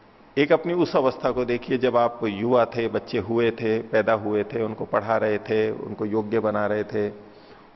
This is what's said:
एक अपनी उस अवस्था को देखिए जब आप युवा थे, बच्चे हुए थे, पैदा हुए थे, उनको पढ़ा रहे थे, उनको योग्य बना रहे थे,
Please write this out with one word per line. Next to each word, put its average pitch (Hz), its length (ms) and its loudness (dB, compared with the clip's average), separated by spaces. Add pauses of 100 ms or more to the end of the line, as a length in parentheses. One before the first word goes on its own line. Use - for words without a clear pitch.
(380)
एक 147 140 4
अपनी 165 200 2
उस 175 240 2
अवस्था 131 340 2
को 123 140 0
देखिए 123 340 -2
जब 120 180 2
आप 117 280 2
युवा 113 400 2
थे, 113 240 -2
बच्चे 107 300 -4
हुए 113 320 2
थे, 110 320 -2
पैदा 110 300 2
हुए 104 320 0
थे, 113 180 -4
उनको 107 220 -4
पढ़ा 110 320 0
रहे 107 220 2
थे, 110 320 0
उनको 107 360 -6
योग्य 107 340 0
बना 104 260 0
रहे 107 180 0
थे, 104 280 -2 (640)